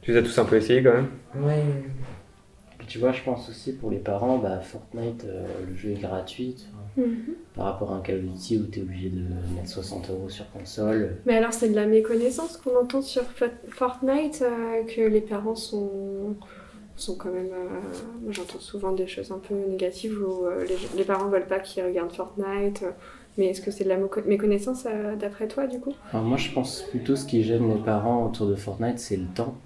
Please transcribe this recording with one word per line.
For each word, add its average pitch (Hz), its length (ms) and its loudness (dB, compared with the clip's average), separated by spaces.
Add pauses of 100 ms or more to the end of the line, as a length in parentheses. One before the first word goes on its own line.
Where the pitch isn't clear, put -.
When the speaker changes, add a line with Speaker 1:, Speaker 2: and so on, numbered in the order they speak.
Speaker 1:
Tu 120 100 2
les 117 60 10
as 117 40 8
tous - 160 2
un 117 60 8
peu 113 120 6
essayés 113 260 6
quand 127 120 10
même ? 135 140 4 (280)
Speaker 2:
Ouais, 143 100 0
ouais, 147 80 4
ouais. 143 300 2 (920)
Speaker 3:
Puis - 80 -16
tu - 120 -10
vois, 127 140 4
je 127 100 -2
pense 127 260 -4
aussi 110 260 -8
pour 107 160 -4
les 101 80 0
parents, 113 400 2
bah, 95 220 0
Fortnite, 117 680 -8
euh, 95 200 -8 (220)
le 92 80 -6
jeu 104 140 -4
est 101 100 -2
gratuit, 107 580 -4
tu - 140 -18
vois. - 340 -2
Speaker 4:
Mhm. 233 280 -2 (200)
Speaker 3:
Par 95 120 -2
rapport 98 260 -2
à 95 40 -2
un 95 40 -4
Call 95 180 -2
of 92 40 -2
Duty 92 360 -2
où 104 60 2
t'es 101 160 -6
obligé 92 300 -6
de 90 120 -4 (320)
mettre 87 140 -6
soixante 95 420 -8
euros 95 180 -4
sur - 220 -12
console. 104 680 0 (100)
Speaker 4:
Mais 233 100 6
alors, 226 160 4
c'est 233 160 2
de 214 80 6
la 208 100 4
méconnaissance 233 680 4
qu'on 247 240 2
entend 254 220 2
sur 262 200 -2
Fo-, 240 240 -2 (220)
Fortnite, 269 760 0
euh, 226 420 0
que 226 180 0
les 214 180 6
parents 208 360 -2
sont, 196 800 -4 (600)
sont 185 200 -6
quand 180 140 -6
même, 185 220 -4
euh, 185 160 -6 (540)
moi, 214 100 -6
j'entends 190 280 -8
souvent 196 320 -4
des 185 140 0
choses 190 240 -8
un 190 80 -6
peu 196 160 -6 (140)
négatives 190 540 -2
où, 185 240 -2
euh, 180 180 0
les, 185 340 -2
les 196 60 4
parents 196 240 0
veulent 190 180 2
pas 190 140 0
qu'ils - 240 -6
regardent 175 280 -2
Fortnite, 202 720 -2
euh, 180 80 -2 (460)
mais 196 120 4
est-ce 190 120 -2
que 196 100 -4
c'est 196 140 -4
de 190 60 2
la 185 80 4
moco-, 196 280 0
méconnaissance, 208 600 2
euh, 214 300 -2
d'après 208 320 -4
toi, 277 180 -2
du 247 120 -4
coup ? 277 140 -4 (200)
Speaker 3:
Alors 113 120 0
moi, 123 140 2
je - 120 -2
pense - 320 -2
plutôt 131 320 0
ce 139 120 -2
qui 113 180 4
gêne 117 240 4
les 107 120 4
parents 113 460 2
autour 107 220 0
de 98 80 4
Fortnite, 113 420 -2
c'est - 200 -2
le 90 80 -4
temps. 117 280 -2 (100)